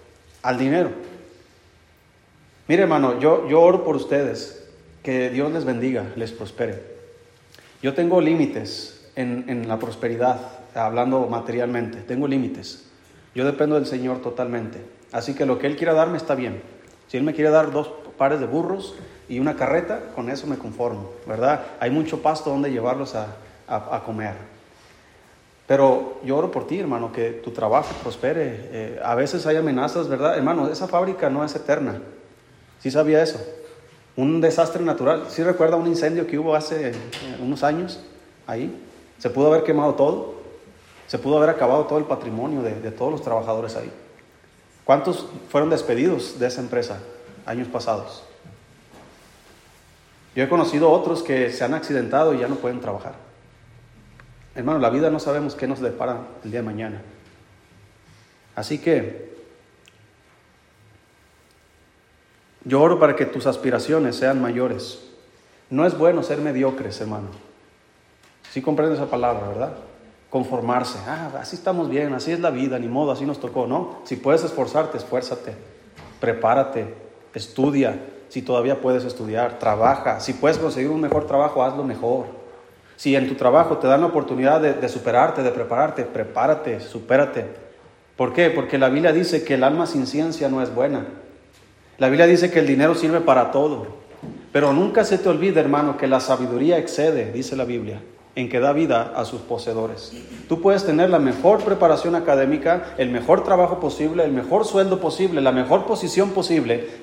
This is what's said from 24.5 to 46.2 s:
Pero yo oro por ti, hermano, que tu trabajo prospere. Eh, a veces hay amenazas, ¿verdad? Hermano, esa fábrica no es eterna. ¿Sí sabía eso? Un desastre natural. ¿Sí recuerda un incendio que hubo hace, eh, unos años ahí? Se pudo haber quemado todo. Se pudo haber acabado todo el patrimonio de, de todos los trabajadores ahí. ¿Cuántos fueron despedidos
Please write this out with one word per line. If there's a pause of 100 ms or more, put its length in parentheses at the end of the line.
Pero
yo
oro
por
ti,
hermano,
que
tu
trabajo
prospere.
Eh,
a
veces
hay
amenazas,
¿verdad?
Hermano,
esa
fábrica
no
es
eterna. (800)
¿Sí
sabía
eso? (760)
Un
desastre
natural.
¿Sí
recuerda
un
incendio
que
hubo
hace,
eh, (460)
unos
años (460)
ahí? (420)
Se
pudo
haber
quemado
todo. (720)
Se
pudo
haber
acabado
todo
el
patrimonio
de,
de
todos
los
trabajadores
ahí. (920)
¿Cuántos (220)
fueron
despedidos